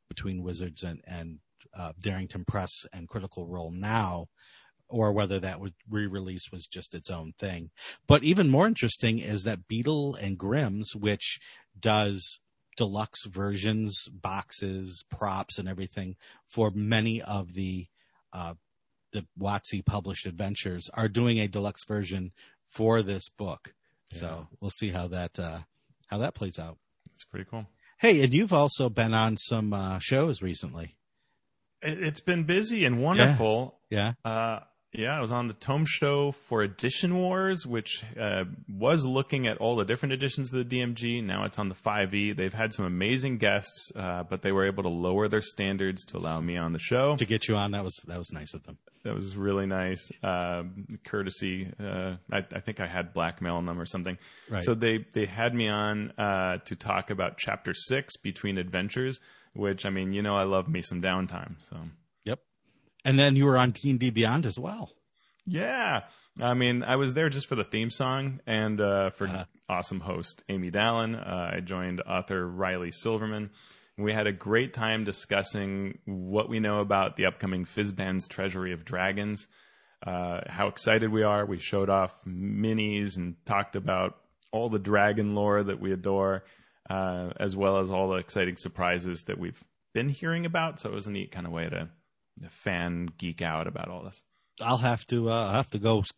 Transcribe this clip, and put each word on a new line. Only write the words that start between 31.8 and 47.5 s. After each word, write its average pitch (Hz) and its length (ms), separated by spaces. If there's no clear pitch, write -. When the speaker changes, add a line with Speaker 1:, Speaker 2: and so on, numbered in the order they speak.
Speaker 2:
It, 156 200
it's 156 180
been 170 240
busy 202 400
and 123 140
Speaker 1:
Yeah. 123 60
Speaker 2:
wonderful. 127 720
Speaker 1:
Yeah. 107 220
Speaker 2:
Uh, 113 360
yeah, 120 240
I 147 40
was 113 120
on 120 160
the 107 60
Tome 147 320
Show 143 460
for 113 300
Edition 127 540
Wars, 185 500
which, 117 360
uh, 98 260
was 127 380
looking 131 400
at 110 120
all 117 180
the 104 80
different 120 280
editions 131 400
of 127 60
the 127 60
D 123 160
M 120 140
G. 117 260
Now 101 240
it's 101 140
on 104 100
the 92 80
five 104 380
E. 101 180
They've 95 200
had 110 200
some 101 120
amazing 113 540
guests, 101 560
uh, 90 300
but 92 180
they 98 100
were 98 140
able 98 160
to 92 60
lower 90 400
their 104 140
standards 95 640
to - 120
allow 80 220
me 85 160
on 82 160
the 82 80
show. 135 360
Speaker 1:
To 127 80
get 107 240
you 113 80